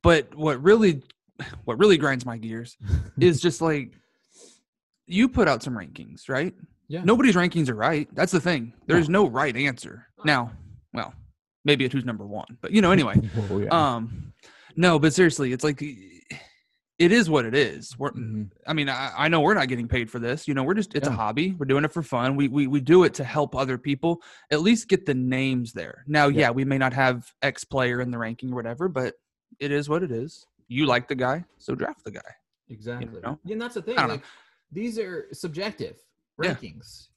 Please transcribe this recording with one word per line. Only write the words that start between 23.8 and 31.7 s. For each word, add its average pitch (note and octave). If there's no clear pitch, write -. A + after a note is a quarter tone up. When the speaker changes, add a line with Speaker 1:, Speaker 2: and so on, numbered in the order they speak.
Speaker 1:
at D3+
least A3+
get F#3
the C#3+
names B2+
there. -
Now, D3
Speaker 2:
Yeah. D3
Speaker 1:
yeah, B2+
we C3+
may C3+
not C3
have B2+
X -
player B2
in B2
the A#2+
ranking A#2
or B2
whatever, A#2+
but C3
it C#3+
is C#3+
what E3+
it D3
is. A#2+
You C3+
like B2
the C#3
guy, C3
so -